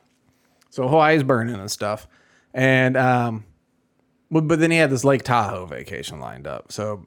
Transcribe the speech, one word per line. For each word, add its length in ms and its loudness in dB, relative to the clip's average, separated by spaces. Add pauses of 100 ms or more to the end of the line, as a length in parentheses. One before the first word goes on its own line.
(680)
So 180 -4
Hawaii's 360 4
burning 320 0
and 140 -10
stuff. 380 -6 (460)
And, 420 2
um, 500 0 (840)
but, 160 0
but 120 2
then 120 2
he 60 4
had 120 4
this 140 -2
Lake 200 4
Tahoe 420 -2
vacation 540 -12
lined 280 -14
up. 240 -12
So 360 -8